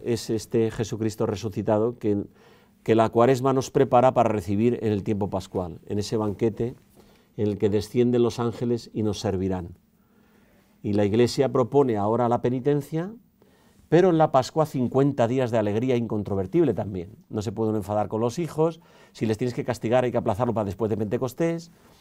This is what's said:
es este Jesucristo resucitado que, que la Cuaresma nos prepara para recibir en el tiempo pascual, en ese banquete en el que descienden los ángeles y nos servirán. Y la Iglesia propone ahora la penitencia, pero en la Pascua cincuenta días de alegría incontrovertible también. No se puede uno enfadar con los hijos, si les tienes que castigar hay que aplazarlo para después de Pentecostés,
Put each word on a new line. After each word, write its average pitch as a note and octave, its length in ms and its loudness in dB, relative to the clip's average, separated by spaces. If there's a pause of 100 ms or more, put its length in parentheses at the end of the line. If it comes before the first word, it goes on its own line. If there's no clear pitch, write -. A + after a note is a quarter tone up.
es A#2 280 -4
este A2+ 400 0
Jesucristo A2 560 -4
resucitado G#2+ 720 -2
que, G2+ 260 -2 (580)
que A2 120 4
la A2 140 4
Cuaresma B2 440 4
nos C3 180 -2
prepara B2+ 420 4
para A#2 160 2
recibir G#2 540 0
en A2 100 0
el G2 100 -2
tiempo G#2 280 -2
pascual, F#2 560 -6
en G2+ 120 -4
ese G#2 180 -4
banquete A2 580 -2 (640)
en G#2+ 80 0
el G#2 100 0
que G2+ 140 2
descienden A#2+ 520 2
los A#2 160 0
ángeles A#2+ 540 -4
y - 100 -4
nos G#2 160 -2
servirán. F#2 600 -4 (1040)
Y G#2 100 -2
la G#2 140 2
Iglesia A#2+ 440 2
propone C3 460 2
ahora A2+ 320 0
la A#2+ 140 0
penitencia, C#3+ 720 -2 (720)
pero F3+ 220 6
en D#3+ 80 4
la D#3 140 4
Pascua D3 340 2
cincuenta C3 640 0
días B2+ 220 -2
de A#2 80 2
alegría A2 380 0
incontrovertible G#2+ 760 0
también. G2 360 -6 (200)
No A2 100 -4
se G#2 120 -6
puede A2 180 -2
uno G#2+ 80 0
enfadar G#2 300 -2
con A2 120 -2
los A#2+ 180 -2
hijos, E3 420 -2 (320)
si - 140 -6
les G#2+ 120 0
tienes B2 160 -4
que C3+ 100 -6
castigar A#2+ 400 0
hay B2 60 0
que A#2 80 -2
aplazarlo A2+ 340 -2
para G#2+ 120 -2
después G2+ 260 -4
de G#2+ 60 -2
Pentecostés, B2+ 760 -4 (300)